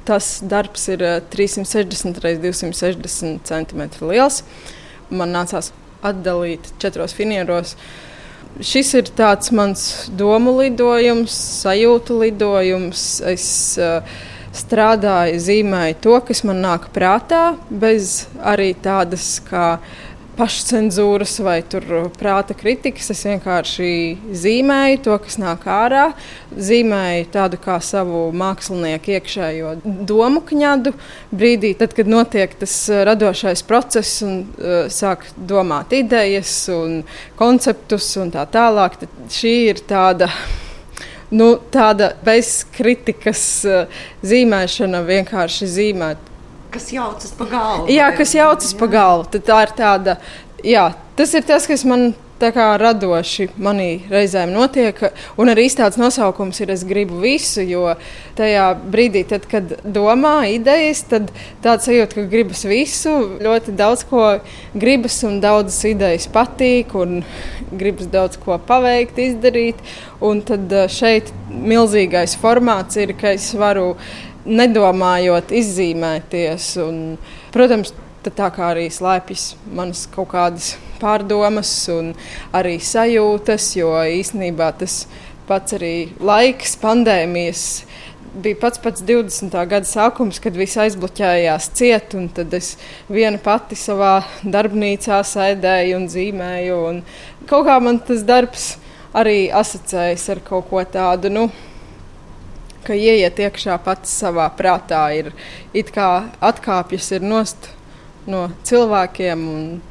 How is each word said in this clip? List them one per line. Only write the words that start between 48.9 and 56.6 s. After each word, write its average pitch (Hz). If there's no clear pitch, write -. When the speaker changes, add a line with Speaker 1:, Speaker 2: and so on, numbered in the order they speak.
Speaker 1:
galvu, 180
tad 202
tā 220
ir 214
tāda, 196
jā, 196
tas 285
ir 311
tas, 285
kas 277
man 247
tā 226
kā 214
radoši 190
manī 190
reizēm 190
notiek, 233
un 233
arī 233
izstādes 208
nosaukums 208
ir 185